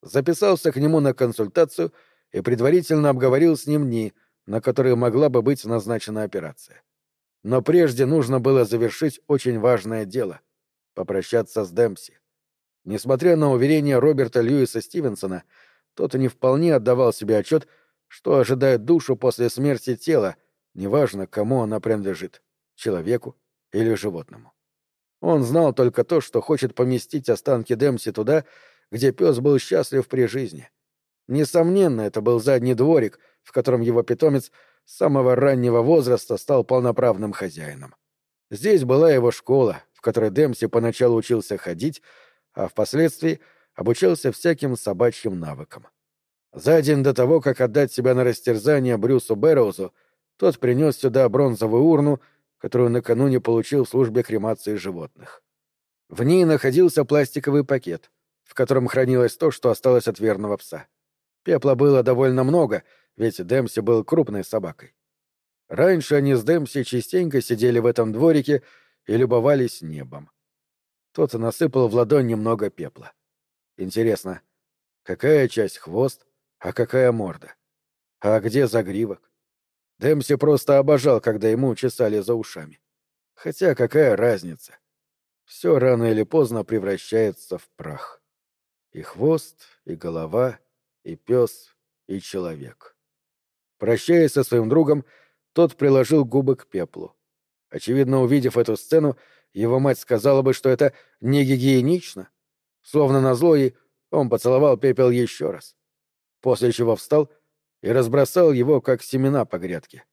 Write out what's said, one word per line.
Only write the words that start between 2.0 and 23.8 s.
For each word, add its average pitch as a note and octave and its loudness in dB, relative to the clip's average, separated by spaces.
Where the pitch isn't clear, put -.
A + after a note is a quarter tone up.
и F#2+ -6
предварительно D3 2
обговорил C3+ 2
с - -10
ним D3 0
дни, A2+ -4
на G#2 -6
которые B2+ 2
могла B2 2
бы B2+ 0
быть C3 -2
назначена A2 -6
операция. - -12
Но A#2+ 0
прежде C#3+ 2
нужно C3+ 0
было B2+ 2
завершить A#2 -2
очень B2 -2
важное A2 -2
дело — G2 -8
попрощаться F#2+ -4
с F2 -10
Демпси. G#2 -4
Несмотря C3 0
на D3 2
уверения C#3+ 2
Роберта B2+ 0
Льюиса A#2+ 0
Стивенсона, G2 -8
тот - -6
не C3 -2
вполне C#3+ 0
отдавал B2 2
себе G#2+ -2
отчет, D3 -2
что - -2
ожидает B2+ 0
душу D3 0
после A#2+ -2
смерти C3 -4
тела, G#2+ -2
неважно, G2+ -2
кому A2+ -2
она G#2+ -4
принадлежит — G2 -6
человеку G2+ -4
или A2+ 0